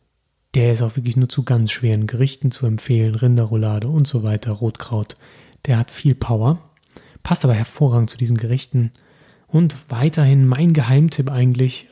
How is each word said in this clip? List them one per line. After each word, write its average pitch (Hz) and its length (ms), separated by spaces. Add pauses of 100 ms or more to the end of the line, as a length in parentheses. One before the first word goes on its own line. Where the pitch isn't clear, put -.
(540)
der 120 200
ist 113 80
auch 113 160
wirklich 120 200
nur 127 120
zu 135 140
ganz 117 280
schweren 107 340
Gerichten 127 460
zu - 140
empfehlen, 110 500
Rinderroulade 110 720
und 147 200
so 113 160
weiter, 107 280
Rotkraut. 107 680 (480)
Der 117 120
hat 117 120
viel - 260
Power, 120 440 (640)
passt - 200
aber 123 120
hervorragend 117 540
zu - 80
diesen 120 200
Gerichten. 117 540 (560)
Und 160 280 (140)
weiterhin 139 560
mein 143 280
Geheimtipp 139 580
eigentlich, 127 600